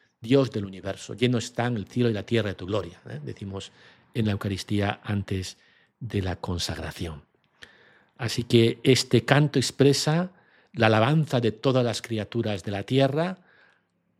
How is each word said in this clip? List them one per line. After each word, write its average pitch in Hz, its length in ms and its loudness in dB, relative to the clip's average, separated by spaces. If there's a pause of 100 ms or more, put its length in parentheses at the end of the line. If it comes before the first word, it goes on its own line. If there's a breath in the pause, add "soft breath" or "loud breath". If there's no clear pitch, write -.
(200 soft breath)
Dios 131 300 4
del 104 140 -4
universo. 95 500 -10
Lleno 123 240 2
están 120 380 -4
el 98 100 -6
cielo 120 240 0
y - 20 -2
la 101 140 -6
tierra 110 220 0
de 92 80 -6
tu 90 100 -12
gloria, 92 420 -6
¿eh? 147 140 -12
Decimos 98 480 -12 (440 soft breath)
en 113 120 0
la 104 60 0
Eucaristía 101 720 -2
antes 98 540 -4 (420 soft breath)
de 104 220 -4
la 90 180 -6
consagración. 82 840 -8 (920 loud breath)
Así 117 260 -6
que 117 400 4
este 123 420 4
canto 143 360 4
expresa 151 720 2 (400 soft breath)
la 113 140 2
alabanza 123 540 4
de 113 120 0
todas 127 320 2
las 120 180 -4
criaturas 107 640 -4
de 107 80 -6
la 98 100 -6
tierra 139 600 0 (760 soft breath)